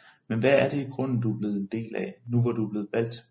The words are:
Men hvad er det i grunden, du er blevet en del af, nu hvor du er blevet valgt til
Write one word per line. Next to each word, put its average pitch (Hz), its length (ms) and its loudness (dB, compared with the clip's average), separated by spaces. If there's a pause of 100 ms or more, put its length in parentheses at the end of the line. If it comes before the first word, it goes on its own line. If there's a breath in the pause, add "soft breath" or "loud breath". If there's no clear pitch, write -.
(280 soft breath)
Men 113 100 -2
hvad 127 120 4
er 135 180 6
det 139 180 -4
i - 40 -10
grunden, 127 300 -2
du 110 140 0
er - 40 -6
blevet 104 180 -2
en 98 100 -4
del 110 300 -6
af, 98 180 -6 (120)
nu 120 140 2
hvor 120 120 2
du 110 140 -2
er 101 40 -6
blevet 104 220 -4
valgt 113 200 0
til - 180 -12